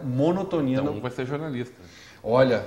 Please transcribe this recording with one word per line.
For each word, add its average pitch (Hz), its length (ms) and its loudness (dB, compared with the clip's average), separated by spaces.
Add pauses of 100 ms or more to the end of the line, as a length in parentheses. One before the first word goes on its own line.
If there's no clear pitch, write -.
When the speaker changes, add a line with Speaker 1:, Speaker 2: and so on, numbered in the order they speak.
Speaker 1:
monotonia 151 720 0
Speaker 2:
Então, 135 100 0
Speaker 1:
não 147 120 -4
Speaker 2:
um 107 40 -8
vai 123 80 -4
ser 127 160 -6
jornalista. 139 480 -6 (500)
Speaker 1:
Olha, 120 440 4